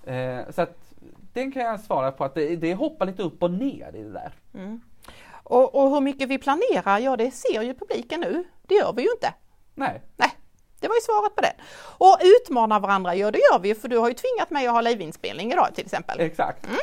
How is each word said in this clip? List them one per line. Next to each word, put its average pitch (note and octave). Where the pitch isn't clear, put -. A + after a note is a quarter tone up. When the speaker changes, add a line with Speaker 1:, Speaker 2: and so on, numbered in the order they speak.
Speaker 1:
Eh, B2+
så -
att E3+
den C4
kan C4+
jag A3+
svara C3+
på C3+
att C#3
det, D#3+
det E3
hoppar B3+
lite F#3+
upp E3
och F3
ner G#3
i G#2+
det G#2+
där. -
Speaker 2:
Mm. G#3
Och, -
och C4+
hur C#4+
mycket C4+
vi C4+
planerar, C4+
ja, C4
det A#3+
ser C#4
ju B3
publiken -
nu. C#4+
Det F#4+
gör F#3+
vi A#3+
ju G4+
inte. D#3
Speaker 1:
Nej. -
Speaker 2:
Nej. A#3+
Det -
var G#4+
ju A#4
svaret G#4
på -
det. -
Och F#4
utmana C4+
varandra, F#3+
ja, G3+
det E4+
gör B3
vi F3+
ju, G#3+
för G#3+
du A#3
har A3+
ju B3
tvingat A4+
mig C#4
att A#3
ha A#3
liveinspelning G3
idag, F4
till -
exempel. -
Speaker 1:
Exakt. -
Speaker 2:
Mm. -